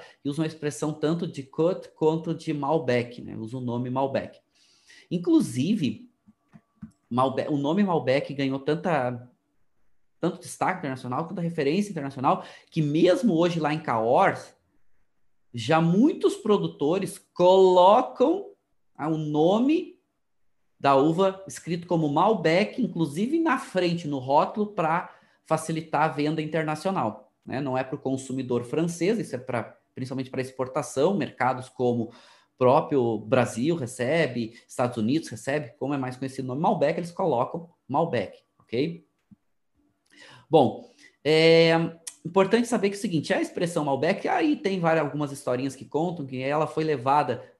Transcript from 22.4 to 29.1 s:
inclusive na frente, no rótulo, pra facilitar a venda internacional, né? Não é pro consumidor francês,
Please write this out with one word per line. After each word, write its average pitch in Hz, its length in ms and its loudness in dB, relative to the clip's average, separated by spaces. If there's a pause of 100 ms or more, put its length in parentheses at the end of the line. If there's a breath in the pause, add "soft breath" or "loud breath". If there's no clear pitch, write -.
inclusive 170 580 -2
na 311 200 0
frente, 175 480 -2
no 143 100 -4
rótulo, 151 500 0
pra 170 460 -2 (320 loud breath)
facilitar 160 580 -2
a 160 40 4
venda 151 340 -2
internacional, 156 920 -4 (120)
né? 117 140 -6
Não 131 180 -4
é 131 60 0
pro 135 140 -10
consumidor 127 640 -4
francês, 170 560 -2